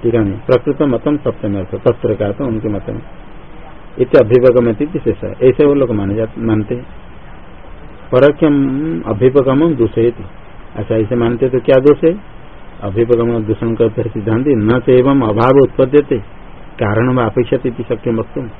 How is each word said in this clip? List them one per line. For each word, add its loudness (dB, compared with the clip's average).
ठीक -2
है, 0
प्रकृत 0
मतम 0
सप्तम -4
अर्थ, -8
तत्र 0
का -2
तो -6
उनके -4
मत -6
में -10
इत्य 4
अभ्युपगमति 4
विशेष, -4
ऐसे 2
वो 4
लोग 0
माने -2
जाते, -6
मानते 0
हैं। -12
परक्यम 4
अभ्युपगमम 2
दूषयति, 0
अच्छा -4
ऐसे 0
मानते 0
तो 0
क्या 4
दोष 4
है? 2
अभ्युपगम 0
दूषण -2
करते 0
सिद्धांति -2
न 2
च -4
एवं 4
अभाव 4
उत्पद्यते 2
कारण 0
व 0
अपेक्षित -2
इति -6
शक्यम -4
वक्तुम। -8